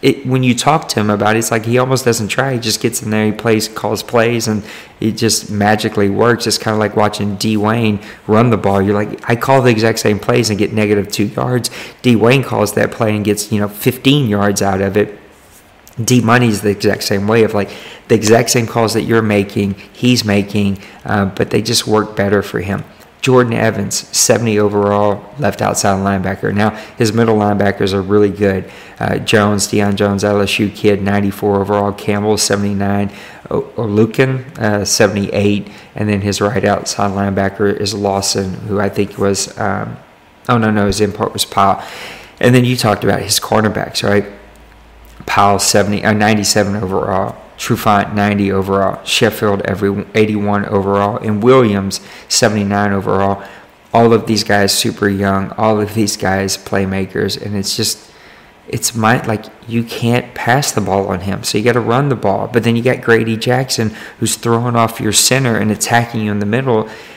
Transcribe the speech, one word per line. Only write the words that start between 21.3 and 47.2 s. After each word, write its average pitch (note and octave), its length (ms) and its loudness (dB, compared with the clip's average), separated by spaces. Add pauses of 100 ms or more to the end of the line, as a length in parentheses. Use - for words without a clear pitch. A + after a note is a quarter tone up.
they A2+ 120 0
just A2+ 240 -2
work G#2+ 300 0
better G2 260 2
for A2 200 -6
him. G2 240 -6 (360)
Jordan B2 300 4
Evans, A2 560 -2 (100)
seventy A2+ 400 2
overall, G2+ 640 2 (160)
left G2+ 240 -2
outside G2+ 380 0
linebacker. G2 540 -2
Now, G#2 160 0 (280)
his A2+ 140 2
middle A2+ 240 2
linebackers G2+ 560 0
are G2 100 -2
really G2+ 280 2
good. F#2+ 420 -2 (260)
Uh, - 200 -2
Jones, G#2 500 2
Deion G2+ 280 0
Jones, G2+ 280 0
L G#2 160 2
S G2 180 0
U G#2 120 0
kid, G2 340 0
ninety-four G2+ 560 0
overall. G2+ 320 0
Campbell, G#2 460 -2
seventy-nine. G2+ 760 -2 (400)
O-, G#2+ 120 -2 (120)
Oluokun, A#2 840 0
uh, G#2 280 0
seventy-eight. G2+ 840 0 (280)
And G#2+ 120 -2
then G#2 140 0
his G2+ 180 -2
right G2+ 240 0
outside G2+ 480 0
linebacker G2 640 0
is G#2 180 -4
Lawson, G2 600 -2
who G#2 260 -6
I G2 80 -2
think G2 300 -4
was, G2 420 -2
um, G#2+ 380 -6 (500)
oh, A#2+ 100 2
no, A2 140 2
no, G#2 160 2
his G2 140 0
import G2+ 320 -2
was G2 100 -4
Powell. G2 400 0 (560)
And B2 160 4
then B2 80 6
you B2 140 0
talked G#2 260 0
about G2+ 180 0
his F#2+ 160 -2
cornerbacks, - 640 -2
right? G2+ 260 0 (1000)
Powell, G2+ 340 2
seventy, G2+ 460 0
uh, G#2+ 80 4
ninety-seven G#2 640 2
overall. F#2+ 580 -2 (220)